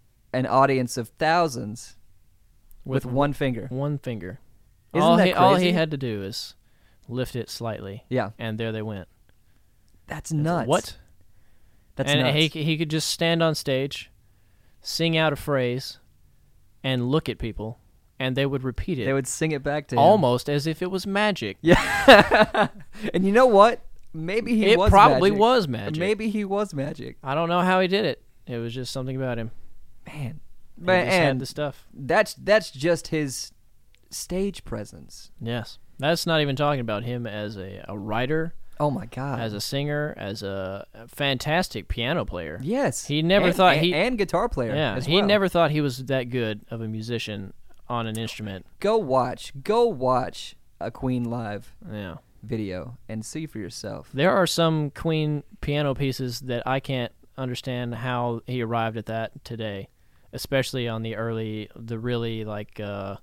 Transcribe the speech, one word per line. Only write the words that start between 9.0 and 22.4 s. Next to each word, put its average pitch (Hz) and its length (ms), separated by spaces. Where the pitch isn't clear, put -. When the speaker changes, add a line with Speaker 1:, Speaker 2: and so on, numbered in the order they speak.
Speaker 1:
That's - 240
Speaker 2:
It's 160 60
like, 147 60
Speaker 1:
nuts. 160 240
Speaker 2:
"What?" 170 300
Speaker 1:
That's 139 160
Speaker 2:
And 147 100
Speaker 1:
nuts. 135 160
Speaker 2:
he 156 120
c-, 156 140
he 160 140
could 160 120
just 156 200
stand 165 320
on 160 140
stage, 135 560
sing 165 360
out 156 160
a - 20
phrase, 127 640
and 127 260
look 151 200
at 113 100
people, 110 400
and 131 160
they 139 100
would 135 180
repeat 131 360
it 113 60
Speaker 1:
They 135 80
would 135 140
sing 160 240
it 139 120
back 147 260
to 127 60
him. 123 40
Speaker 2:
almost 147 500
as 147 180
if 160 140
it 180 100
was 185 160
magic. 196 540
Speaker 1:
Yeah. 214 1120